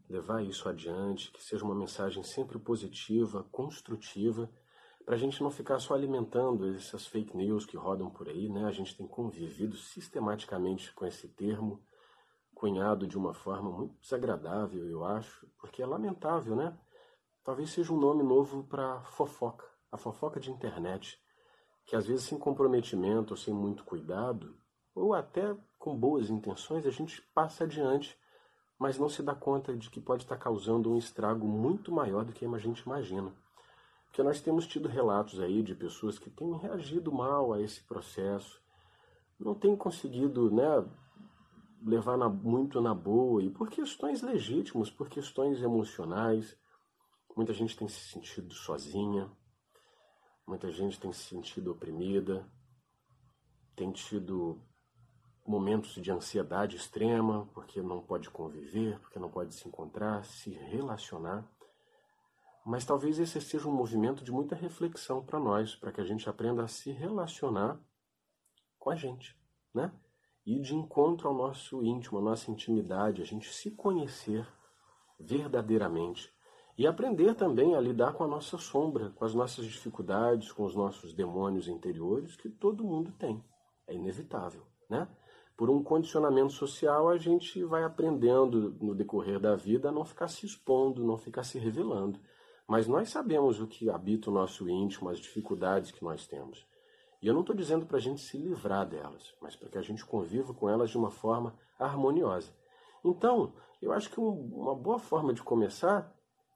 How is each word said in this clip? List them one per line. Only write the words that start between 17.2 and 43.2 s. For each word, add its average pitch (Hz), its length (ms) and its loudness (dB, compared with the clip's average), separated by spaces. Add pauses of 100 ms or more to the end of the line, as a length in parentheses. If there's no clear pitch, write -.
Talvez 135 280 -4
seja 165 200 0
um 151 80 4
nome 143 220 6
novo 139 420 4
pra 131 380 -4
fofoca, - 640 -4 (260)
a 120 60 -10
fofoca 147 420 -6
de 131 100 -8
internet. 104 680 -8 (720)
Que 117 60 2
às 104 100 2
vezes 123 180 0
sem 147 140 -4
comprometimento, 113 960 2
sem - 160 -4
muito 101 300 -2
cuidado, 90 720 -6 (400)
ou 202 180 2
até 190 440 -2 (200)
com 139 220 -6
boas 120 320 4
intenções, 110 560 -4
a 131 40 2
gente 160 300 -6 (140)
passa 160 300 2
adiante, 143 520 0 (600)
mas 131 180 0
não 143 120 2
se 147 160 -4
dá 139 100 0
conta 139 420 0
de 113 140 -10
que - 100 -12
pode 127 220 0
estar 123 140 -6
causando 113 520 2
um 117 80 4
estrago 110 520 0
muito 131 420 2
maior 113 340 2
do 117 80 -8
que 120 140 -6
a 117 120 -2
gente 117 240 -4
imagina. 98 520 -6 (720)
Porque - 160 0
nós 143 180 2
temos 165 280 2
tido 151 200 -4
relatos 104 520 2
aí 98 240 2
de 95 100 -6
pessoas 101 420 -4
que - 140 -18
têm 165 260 -4
reagido 160 540 -4
mal 135 420 2
a 104 80 0
esse 104 220 -6
processo, - 800 -6 (760)
não 208 200 -2
têm 208 180 6
conseguido, 135 760 2
né, 123 360 6 (1000)
levar 113 320 4
na, 120 120 4
muito 117 520 2
na 117 140 4
boa, 107 480 6